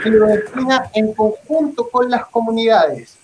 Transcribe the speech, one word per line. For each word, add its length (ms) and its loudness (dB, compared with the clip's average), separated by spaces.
que 80 0
lo 160 6
defina 680 -2
en 180 0
conjunto 800 -2
con 200 0
las 160 -2
comunidades. 960 0